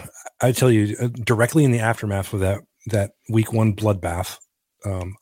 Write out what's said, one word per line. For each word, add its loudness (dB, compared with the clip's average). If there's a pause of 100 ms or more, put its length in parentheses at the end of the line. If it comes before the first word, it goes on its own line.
(400)
I 4
tell 2
you, 2
uh, -2
directly 2
in 4
the 2
aftermath -2
of -2
that, 0 (260)
that -2 (160)
week 0
one 2
bloodbath, -2 (460)
um, -8